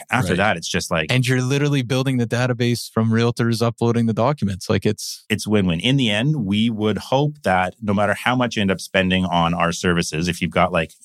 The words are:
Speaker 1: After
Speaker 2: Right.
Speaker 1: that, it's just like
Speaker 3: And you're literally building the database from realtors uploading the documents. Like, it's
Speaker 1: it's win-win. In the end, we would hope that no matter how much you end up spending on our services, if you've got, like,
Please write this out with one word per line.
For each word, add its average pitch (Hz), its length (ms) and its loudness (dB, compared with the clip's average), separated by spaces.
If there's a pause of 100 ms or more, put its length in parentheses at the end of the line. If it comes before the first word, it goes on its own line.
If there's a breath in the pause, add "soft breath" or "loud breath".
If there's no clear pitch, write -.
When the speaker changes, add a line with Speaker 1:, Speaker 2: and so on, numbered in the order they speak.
(100)
Speaker 1:
After - 220 0
Speaker 2:
Right. - 60 0
Speaker 1:
that, 98 180 2
it's 85 120 -8
just - 220 -4
like 80 180 0
Speaker 3:
And 123 160 2
you're 127 160 0
literally 139 420 0
building 131 340 -2
the 120 100 0
database 120 640 -2
from 113 200 2
realtors 117 520 0
uploading 117 440 2
the 113 60 0
documents. 104 560 -2
Like, 104 160 0
it's - 460 -4
Speaker 1:
it's 104 160 -2
win-win. 95 320 2
In 123 180 2
the 120 140 2
end, 123 340 0
we 107 240 2
would 107 300 0
hope 147 460 -2
that 92 360 0
no 104 140 -2
matter 101 200 0
how 123 200 0
much 123 220 -2
you 107 60 0
end 95 100 2
up 90 80 -2
spending 92 440 0
on 85 300 0
our 85 160 0
services, 85 560 0
if 87 160 -4
you've 82 80 -2
got, 90 220 2
like, 82 200 -2 (120)